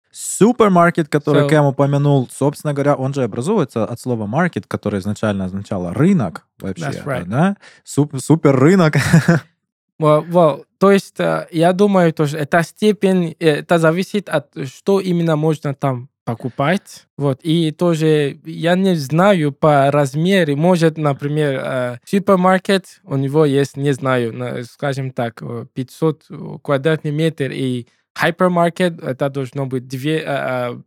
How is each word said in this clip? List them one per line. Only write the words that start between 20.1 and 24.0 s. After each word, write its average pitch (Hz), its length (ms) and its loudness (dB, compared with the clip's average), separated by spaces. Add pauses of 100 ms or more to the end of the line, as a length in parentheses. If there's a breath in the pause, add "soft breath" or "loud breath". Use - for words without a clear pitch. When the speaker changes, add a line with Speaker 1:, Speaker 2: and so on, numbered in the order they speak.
Speaker 2:
Может, 160 420 2
например, 143 680 -2
э, 127 420 -6
супермаркет, 185 1000 0
у 143 140 -6
него 139 280 2
есть, 139 320 0
не 139 160 0
знаю, 123 400 -2